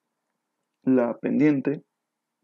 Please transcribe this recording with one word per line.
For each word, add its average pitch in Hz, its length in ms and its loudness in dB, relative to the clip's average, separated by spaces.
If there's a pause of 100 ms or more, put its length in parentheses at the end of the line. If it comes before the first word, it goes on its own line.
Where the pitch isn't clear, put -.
(840)
la 120 340 0
pendiente, 139 680 0 (600)